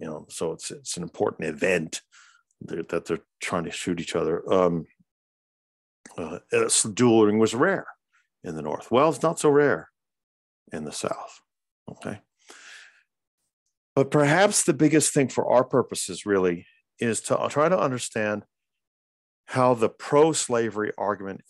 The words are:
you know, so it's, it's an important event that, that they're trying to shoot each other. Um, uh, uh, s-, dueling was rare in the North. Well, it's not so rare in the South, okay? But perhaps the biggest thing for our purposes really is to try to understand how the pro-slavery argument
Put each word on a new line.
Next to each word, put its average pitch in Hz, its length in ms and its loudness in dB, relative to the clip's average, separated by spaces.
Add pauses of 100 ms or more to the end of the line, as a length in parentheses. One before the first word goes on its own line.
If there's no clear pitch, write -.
you - 60 -12
know, 76 240 -12
so 82 220 -6
it's, - 180 -12
it's - 260 -12
an 87 60 -8
important 82 460 -4
event 82 520 -2 (640)
that, 85 260 -8
that 85 160 -4
they're 82 140 -4 (220)
trying 87 240 -4
to 85 60 -8
shoot 85 300 -6
each 80 160 -6
other. 82 340 -2
Um, 90 360 2 (1300)
uh, 85 220 -10 (140)
uh, 113 120 2
s-, - 200 0
dueling 110 540 6
was 110 160 2
rare 170 340 0 (540)
in 85 140 -10
the 78 60 -10
North. - 280 -8
Well, 139 200 4
it's 131 120 -6
not 165 160 -2
so 151 120 4
rare 143 400 2 (840)
in 78 120 -10
the 73 80 -10
South, - 480 -8 (500)
okay? 104 300 -12 (1700)
But 135 160 2
perhaps 156 520 4
the 175 100 2
biggest 147 400 4
thing 139 160 2
for - 220 -2
our 123 140 6
purposes 98 600 -4
really 92 420 2 (320)
is 113 240 -2
to - 280 -2
try 151 180 0
to 185 100 2
understand 110 640 -4 (1040)
how 127 280 2
the 110 160 0
pro-slavery 117 1080 0
argument 98 540 -6